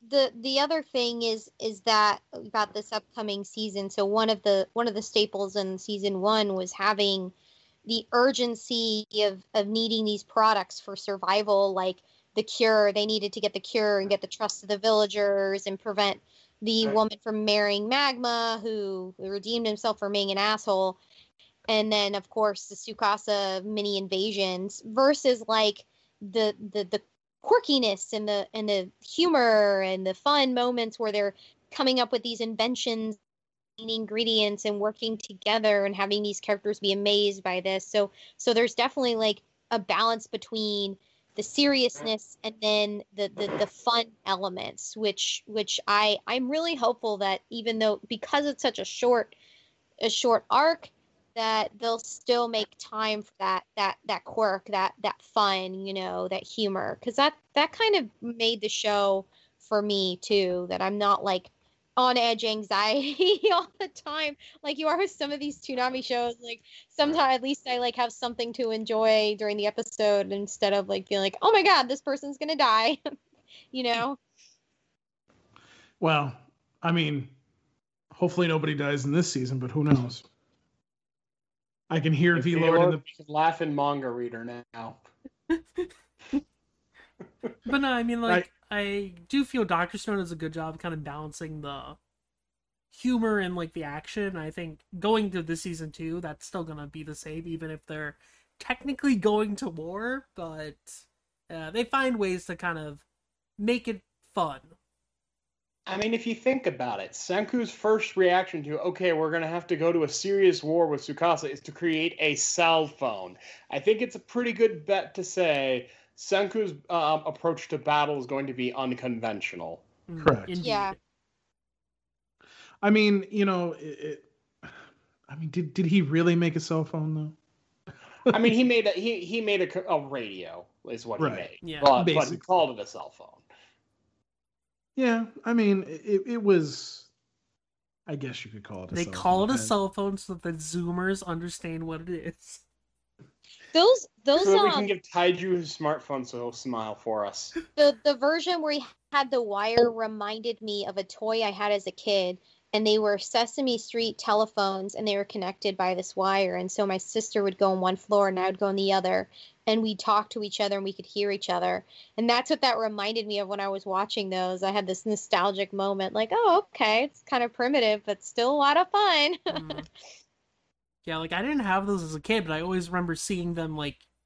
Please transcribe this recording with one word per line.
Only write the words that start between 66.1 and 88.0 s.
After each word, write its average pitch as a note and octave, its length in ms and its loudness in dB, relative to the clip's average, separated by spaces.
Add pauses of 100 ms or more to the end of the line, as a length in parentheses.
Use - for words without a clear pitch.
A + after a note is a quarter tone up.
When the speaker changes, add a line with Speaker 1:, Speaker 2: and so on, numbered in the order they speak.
Speaker 1:
Like, A#3 200 -12 (280)
sometimes D4 480 4
at A#3 60 -4
least C4+ 260 -2
I, B3 100 0
like, B3 180 0
have B3 160 0
something A#3+ 420 -6
to A#3 180 -2
enjoy A3 680 2
during G#3 180 -2
the G#3 120 -2
episode G#3 640 0
instead G3+ 400 -2
of, G3 160 0
like, F#3+ 180 -2
feeling G3 180 0
like, G3 160 -2
"Oh A4 120 6
my G4+ 100 8
God, D#4+ 260 6
this C#4 120 -2
person's C#4 380 -6
gonna D#4 180 -2
die," B3 420 4 (400)
<laughs> - 320 -20
you C4 140 -6
know? A#3+ 340 0 (1800)
Speaker 3:
Well, D3 360 2 (460)
I E3+ 100 2
mean, D3+ 360 0 (840)
hopefully F3 360 0
nobody D#3 260 0
dies C#3+ 300 -2
in C#3 80 0
this E3+ 200 2
season, C3 260 -4
but B2+ 120 -6
who D3+ 140 0
knows? B2+ 400 2 (1700)
I D#3 100 2
can D#3+ 120 2
hear E3+ 240 4
Speaker 2:
If C3+ 80 0
Speaker 3:
V E3+ 80 2
Speaker 2:
you E3 80 2
Speaker 3:
Lord E3 200 6
in F3 80 8
Speaker 2:
are - 40 6
Speaker 3:
the D#3 60 -2 (300)
Speaker 2:
a - 40 -20
laughing D#3+ 420 2
manga C#3+ 360 0
reader A#2 340 -8 (300)
now. A2+ 220 -12 (520)
<laughs> E4 100 0 (2000)
Speaker 4:
But C4+ 140 0
no, C4+ 120 0
I A#3+ 100 0